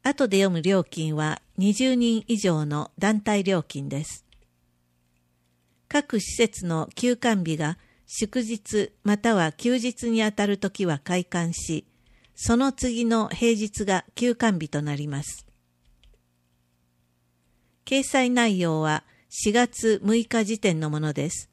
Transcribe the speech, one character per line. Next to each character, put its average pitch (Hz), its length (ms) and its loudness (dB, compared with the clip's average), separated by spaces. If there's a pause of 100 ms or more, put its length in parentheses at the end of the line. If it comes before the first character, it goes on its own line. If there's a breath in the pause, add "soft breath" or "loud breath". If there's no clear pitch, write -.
後 285 220 2
で 196 120 2
読 196 120 4
む 165 100 0
料 185 220 2
金 156 320 -4
は 156 260 -2 (160)
二 196 140 4
十 254 240 2
人 233 320 2
以 233 100 0
上 165 280 0
の 147 340 -4
団 208 220 2
体 208 240 0
料 185 180 0
金 143 240 -10
で 139 160 -6
す。 - 220 -16 (1600)
各 285 320 0
施 - 160 -6
設 226 300 0
の 165 280 -2
休 247 220 0
館 208 340 0
日 156 60 0
が 156 220 -2 (280 soft breath)
祝 220 360 -4
日 214 500 -4 (120)
ま 208 140 2
た 233 160 2
は 165 200 2
休 247 240 0
日 233 340 -4
に 226 100 2
あ 214 120 0
た 208 120 0
る 202 120 0
と 202 120 -4
き 196 160 -4
は 147 140 0
開 180 240 -2
館 170 300 -4
し、 - 320 -6 (500 soft breath)
そ 233 220 2
の 262 160 2
次 240 320 -2
の 226 240 2
平 233 280 2
日 208 280 -4
が 196 180 0 (100)
休 240 220 0
館 214 240 0
日 156 80 -6
と 147 140 -4
な 147 120 -4
り 147 140 -6
ま 143 160 -6
す。 - 240 -14 (2500)
掲 269 180 2
載 254 260 2
内 233 300 2
容 160 220 0
は 156 240 0 (240 soft breath)
四 - 240 -2
月 226 500 2
六 226 240 2
日 226 160 0
時 214 160 -4
点 165 220 0
の 151 80 -2
も 151 100 -2
の 151 140 -2
で 143 160 -4
す。 - 240 -10